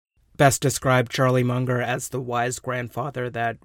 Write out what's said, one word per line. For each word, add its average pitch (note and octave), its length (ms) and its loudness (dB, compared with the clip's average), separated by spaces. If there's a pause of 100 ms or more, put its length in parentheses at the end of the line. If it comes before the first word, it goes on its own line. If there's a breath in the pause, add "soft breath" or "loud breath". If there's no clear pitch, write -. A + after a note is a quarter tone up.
(380)
best C#3 240 6
described B2+ 500 2
Charlie B2+ 320 2
Munger B2 380 0
as B2 280 -4
the B2+ 120 -6
wise A#2+ 380 -2
grandfather B2 720 -6
that A#2 340 -4